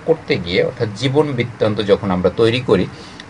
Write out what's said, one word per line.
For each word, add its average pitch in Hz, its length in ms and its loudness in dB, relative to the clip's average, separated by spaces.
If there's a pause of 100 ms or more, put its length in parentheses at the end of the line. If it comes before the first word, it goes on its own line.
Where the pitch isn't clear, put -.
করতে 156 300 0
গিয়ে, 92 260 0
অর্থাৎ - 340 -2
জীবন 143 360 0
বৃত্তান্ত 113 480 -2
যখন 101 300 2
আমরা 92 260 2
তৈরি 117 240 4
করি, 107 260 2 (440)